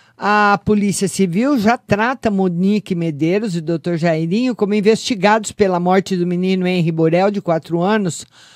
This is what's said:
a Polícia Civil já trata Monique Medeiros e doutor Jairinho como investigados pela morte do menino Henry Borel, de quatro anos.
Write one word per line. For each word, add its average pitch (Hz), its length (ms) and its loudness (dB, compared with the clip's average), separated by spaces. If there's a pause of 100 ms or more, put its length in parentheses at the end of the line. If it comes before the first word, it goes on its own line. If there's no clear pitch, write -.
(160)
a 202 480 2
Polícia 202 440 0
Civil 196 500 0
já 226 180 2
trata 233 540 -2
Monique 190 640 0
Medeiros 170 640 -2
e 175 40 -4
doutor 170 360 -4
Jairinho 170 580 0
como 202 200 -2
investigados 214 760 2
pela 185 300 0
morte 185 360 2
do 175 100 -2
menino 180 420 -2
Henry 175 240 0
Borel, 165 400 2
de 202 80 -6
quatro 165 400 -2
anos. 190 440 -2 (320)